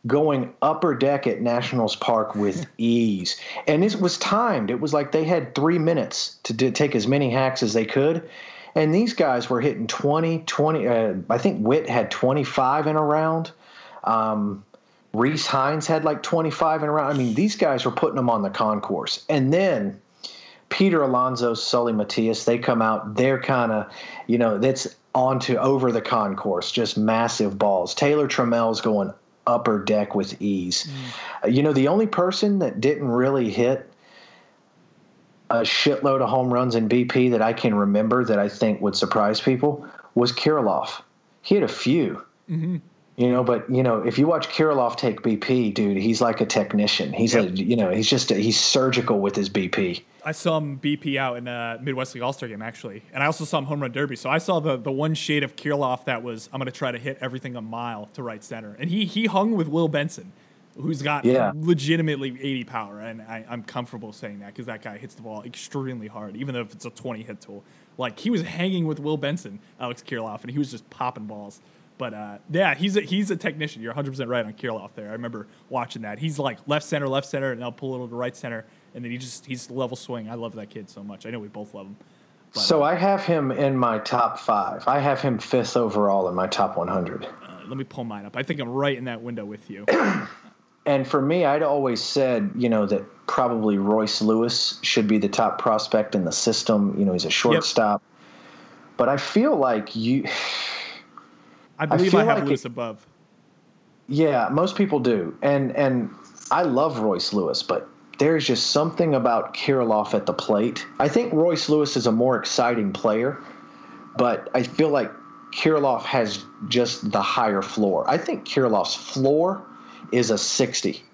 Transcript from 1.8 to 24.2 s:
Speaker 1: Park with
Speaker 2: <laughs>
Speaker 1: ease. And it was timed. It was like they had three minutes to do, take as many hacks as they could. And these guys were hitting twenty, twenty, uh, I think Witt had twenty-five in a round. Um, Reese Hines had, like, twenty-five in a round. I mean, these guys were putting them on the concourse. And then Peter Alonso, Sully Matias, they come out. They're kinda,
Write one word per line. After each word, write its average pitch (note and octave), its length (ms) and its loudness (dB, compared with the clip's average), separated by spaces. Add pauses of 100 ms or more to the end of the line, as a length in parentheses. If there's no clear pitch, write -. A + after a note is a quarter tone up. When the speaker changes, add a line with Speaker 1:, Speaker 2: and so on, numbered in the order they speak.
Speaker 1:
Park A2+ 380 0
with G#2 360 0
Speaker 2:
<laughs> - 60 -20
Speaker 1:
ease. A2+ 580 2 (320)
And D#3 160 4
it G#3 160 0
was F3+ 180 0
timed. G3 540 0
It B2 80 -2
was D3 140 -2
like C#3+ 180 0
they D#3+ 140 2
had D#3 300 0
three D#3+ 240 4
minutes D3+ 640 -2
to - 100 -4
do, B2 180 2
take C#3+ 240 0
as G#2+ 120 2
many C#3 220 4
hacks C3 340 0
as G#2+ 100 0
they A2+ 120 2
could. D#3 440 0 (460)
And D#3 200 4
these A3 180 2
guys B2 360 0
were A#2+ 100 2
hitting C#3 280 -2
twenty, D#3+ 580 0
twenty, D3 420 0
uh, A2+ 280 2 (140)
I A#2 80 2
think G#2 300 0
Witt D3 220 2
had A#2 220 0
twenty-five C#3 760 2
in D#3 80 2
a D#3 80 4
round. D#3+ 480 2 (540)
Um, G#2+ 580 0 (500)
Reese C3+ 340 2
Hines C#3+ 400 0
had, D#3+ 180 2
like, D3+ 160 0
twenty-five D#3+ 600 2
in D3+ 60 0
a - 20 0
round. D3 200 2
I D3 60 0
mean, B2 160 2
these G3+ 220 2
guys C#3+ 300 2
were B2+ 60 2
putting - 260 0
them B2 120 2
on A2 140 2
the G2 80 -2
concourse. G2+ 760 -2
And C#3 220 4
then C3 480 2 (720)
Peter F3+ 320 4
Alonso, B2+ 540 2
Sully A#2+ 380 0
Matias, A2 520 0
they A#2 140 4
come A2+ 240 2
out. G#2+ 320 0
They're B2+ 240 4
kinda, A#2 500 0 (380)